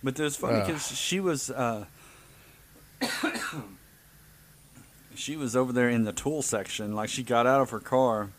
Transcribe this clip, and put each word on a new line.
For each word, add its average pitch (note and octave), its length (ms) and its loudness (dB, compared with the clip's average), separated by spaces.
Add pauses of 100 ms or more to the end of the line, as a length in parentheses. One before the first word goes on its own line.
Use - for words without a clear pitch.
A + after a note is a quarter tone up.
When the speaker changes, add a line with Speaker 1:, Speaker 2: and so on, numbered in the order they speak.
Speaker 1:
But C3+ 180 -2
it - 20 2
was D3 140 0
funny A2+ 240 0
Speaker 2:
Ugh. G2+ 80 0
Speaker 1:
'cause D#3 260 -4
she F3+ 260 -2
was, E3+ 300 0
uh, A#2 360 -2 (1120)
<coughs> C4+ 60 -2 (2000)
she C#3+ 220 -6
was B2+ 200 -2
over B2+ 160 2
there B2 160 4
in A#2 160 4
the G#2 80 -2
tool D3 300 -2
section. G#2+ 520 -4
Like, G#2+ 140 -2
she - 140 -6
got A#2+ 240 4
out C3+ 140 6
of B2+ 100 2
her A2 100 -6
car A2+ 580 2